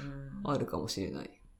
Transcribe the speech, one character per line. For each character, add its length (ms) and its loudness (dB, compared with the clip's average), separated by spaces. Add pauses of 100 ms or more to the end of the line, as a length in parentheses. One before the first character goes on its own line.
(440)
あ 140 6
る 80 2
か 120 0
も 100 0
し 120 2
れ 100 2
な 140 -4
い。 60 -10 (300)